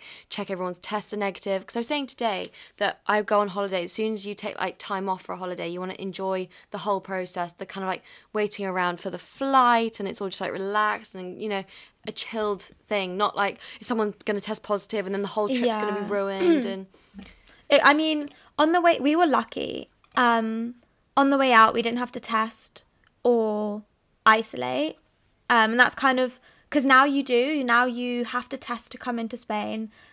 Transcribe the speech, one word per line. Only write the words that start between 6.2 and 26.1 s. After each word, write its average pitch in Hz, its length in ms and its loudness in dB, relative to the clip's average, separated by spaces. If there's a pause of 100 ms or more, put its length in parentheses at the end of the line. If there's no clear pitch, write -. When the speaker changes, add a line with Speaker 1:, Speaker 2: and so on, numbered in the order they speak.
Speaker 1:
the 202 100 -8
whole 196 220 -2
process, 185 520 -6
the - 120 -14
kind 190 180 -10
of, 185 40 -4
like, - 160 -4 (300)
waiting 208 340 -2
around 180 320 0
for 190 100 -8
the 180 100 -8
flight, 240 800 2
and 196 80 -4
it's - 140 -8
all 196 80 -4
just, - 120 -6
like, 180 100 -2
relaxed 208 640 -2
and, 180 260 -12
you 214 80 -6
know, 196 140 -4 (440)
a - 40 -8
chilled 208 500 -4 (240)
thing, 190 320 -4
not 208 180 0
like, 196 240 -2 (200)
is - 80 -2
someone 220 260 0 (120)
gonna 208 140 -2
test 208 220 -4
positive 202 460 -2
and 196 60 -4
then 196 100 -2
the 196 40 -4
whole 208 220 -2
trip's 240 260 0
gonna 208 160 -2
be 202 100 -4
Speaker 2:
Yeah. 196 80 -6
Speaker 1:
ruined 202 560 2
Speaker 2:
<clears throat> 196 80 -4
Speaker 1:
and 190 140 -10 (840)
Speaker 2:
It, 285 140 6
I 277 120 8
mean, 302 340 0 (300)
on 311 120 4
the 339 80 4
way, 339 200 4
we 294 160 2
were 349 100 4
lucky. - 640 -2 (260)
Um, 233 600 0 (420)
on 277 140 6
the 277 60 4
way 262 140 4
out, 226 220 10
we 233 80 0
didn't 233 160 -2
have 247 160 -4
to 247 60 -10
test - 640 -4 (400)
or 214 580 2 (440)
isolate. 247 720 0 (520)
Um, 226 220 4
and 233 80 4
that's - 160 4
kind 262 240 2